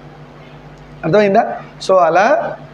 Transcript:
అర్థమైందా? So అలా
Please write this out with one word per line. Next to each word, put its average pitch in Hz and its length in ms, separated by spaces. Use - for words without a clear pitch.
అర్థమైందా? 202 520
So 190 80
అలా 185 600